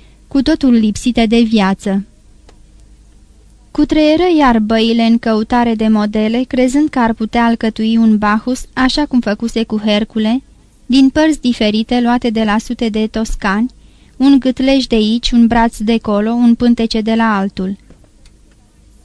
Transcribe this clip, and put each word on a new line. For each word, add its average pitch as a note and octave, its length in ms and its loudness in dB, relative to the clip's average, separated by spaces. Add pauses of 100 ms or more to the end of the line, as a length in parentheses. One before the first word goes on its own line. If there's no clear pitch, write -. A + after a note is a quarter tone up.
(280)
cu C4+ 140 -2
totul C#4+ 320 0
lipsite A3+ 520 0
de A#3 160 2
viață. G3 600 0 (1700)
Cutreieră D4+ 520 2 (140)
iar B3+ 220 4
băile A3+ 440 0
în A#3 160 2
căutare A#3 560 0
de A3 120 -2
modele, G#3+ 600 0
crezând C4 420 0
că - 100 -4
ar A3+ 140 0
putea A#3 320 -2
alcătui A3+ 520 -2
un A3 200 4
Bacchus, G#3+ 560 -2
așa C4 320 0
cum C4 140 -2
făcuse A3+ 440 -4
cu G#3+ 220 -4
Hercule, G#3+ 560 -2 (440)
din C4+ 240 4
părți D#4 320 0
diferite A3+ 600 -2
luate A#3+ 280 0
de A3 140 -2
la G#3+ 140 0
sute A#3 320 -4
de G#3+ 180 -2
toscani, A3 640 -4 (480)
un C#4 220 4
gâtlej C4 460 0
de - 100 -2
aici, A3 360 -2
un A#3 160 4
braț A#3 300 0
de A3+ 200 -2
colo, G#3+ 340 -2
un A#3 240 2
pântece A#3 460 0
de A3 120 -2
la A3+ 240 0
altul. G3 400 -6 (1300)